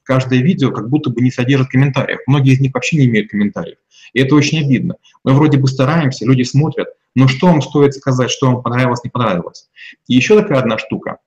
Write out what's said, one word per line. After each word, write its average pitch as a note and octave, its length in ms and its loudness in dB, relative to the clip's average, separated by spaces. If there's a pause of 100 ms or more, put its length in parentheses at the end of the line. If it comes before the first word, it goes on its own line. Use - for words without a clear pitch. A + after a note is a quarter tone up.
каждое B2+ 380 0
видео C3+ 320 0
как G#2+ 180 -8
будто D3 200 -2
бы A#2 100 -4
не B2+ 100 2
содержит C3 380 0
комментариев. C3 580 0
Многие C3+ 260 4
из C3 80 2
них C3+ 140 -2
вообще C3 240 -4
не C3+ 80 4
имеют A2 240 0
комментариев. G2+ 480 -4 (340)
И A#2 80 -2
это C3+ 140 2
очень D3+ 240 2
обидно. A#2+ 380 -2 (280)
Мы B2+ 100 2
вроде D3+ 220 4
бы C3 120 2
стараемся, C3+ 580 -2
люди B2+ 160 2
смотрят, C3+ 460 -2 (260)
но C3 140 4
что C3 180 0
вам D#3+ 160 4
стоит C#3+ 320 2
сказать, B2+ 360 -2
что - 160 -2
вам B2 160 0
понравилось, B2 420 -2
не A#2+ 60 -12
понравилось? G2+ 580 -6 (400)
И B2 60 0
ещё G#3 260 4
такая D#3+ 180 0
одна A2+ 200 -2
штука. - 480 -10